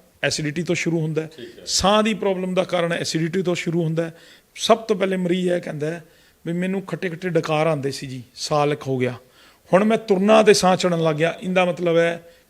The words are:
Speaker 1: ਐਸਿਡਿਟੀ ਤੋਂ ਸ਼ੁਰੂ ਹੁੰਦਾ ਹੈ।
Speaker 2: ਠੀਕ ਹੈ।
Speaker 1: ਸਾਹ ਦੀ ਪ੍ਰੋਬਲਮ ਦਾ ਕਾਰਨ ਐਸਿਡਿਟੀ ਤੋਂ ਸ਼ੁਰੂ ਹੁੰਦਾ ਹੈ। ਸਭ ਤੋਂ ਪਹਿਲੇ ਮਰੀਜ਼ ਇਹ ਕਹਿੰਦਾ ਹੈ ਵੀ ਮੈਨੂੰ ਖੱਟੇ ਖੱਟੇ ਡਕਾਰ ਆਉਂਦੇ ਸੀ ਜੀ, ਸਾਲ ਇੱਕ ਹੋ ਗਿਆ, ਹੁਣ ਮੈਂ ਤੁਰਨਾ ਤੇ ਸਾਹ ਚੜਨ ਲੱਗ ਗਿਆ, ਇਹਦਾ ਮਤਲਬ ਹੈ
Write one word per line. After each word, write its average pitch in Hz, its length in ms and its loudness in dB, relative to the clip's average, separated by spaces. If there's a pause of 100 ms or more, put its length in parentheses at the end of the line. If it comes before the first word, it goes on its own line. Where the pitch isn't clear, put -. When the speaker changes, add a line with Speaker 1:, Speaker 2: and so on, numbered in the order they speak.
(240)
Speaker 1:
ਐਸਿਡਿਟੀ 151 400 -2
ਤੋਂ 139 120 -2
ਸ਼ੁਰੂ 165 240 0
ਹੁੰਦਾ 156 220 -2
ਹੈ। 156 160 -10
Speaker 2:
ਠੀਕ - 220 -18
ਹੈ। - 60 -20
Speaker 1:
ਸਾਹ 214 380 2
ਦੀ 220 100 0
ਪ੍ਰੋਬਲਮ 185 400 -2
ਦਾ 185 100 0
ਕਾਰਨ 170 300 -2
ਐਸਿਡਿਟੀ 170 480 -2
ਤੋਂ 175 140 0
ਸ਼ੁਰੂ 170 280 -2
ਹੁੰਦਾ 165 220 -2
ਹੈ। 160 80 -12 (420)
ਸਭ - 220 4
ਤੋਂ 226 180 -2
ਪਹਿਲੇ 190 220 -2
ਮਰੀਜ਼ 180 320 0
ਇਹ 175 120 -2
ਕਹਿੰਦਾ 151 260 -6
ਹੈ 165 160 -8 (420)
ਵੀ 165 80 -6
ਮੈਨੂੰ 185 280 -4
ਖੱਟੇ 185 280 -8
ਖੱਟੇ 170 200 -8
ਡਕਾਰ 156 380 0
ਆਉਂਦੇ 139 240 -2
ਸੀ 139 160 -10
ਜੀ, 127 160 -12 (120)
ਸਾਲ 147 380 0
ਇੱਕ 147 140 -10
ਹੋ 135 100 -2
ਗਿਆ, 123 160 -2 (600)
ਹੁਣ 190 100 6
ਮੈਂ 220 140 2
ਤੁਰਨਾ 214 460 4
ਤੇ 208 100 8
ਸਾਹ 185 220 4
ਚੜਨ 170 280 0
ਲੱਗ 160 120 2
ਗਿਆ, 160 280 0
ਇਹਦਾ 185 220 2
ਮਤਲਬ 175 320 0
ਹੈ 170 320 0 (200)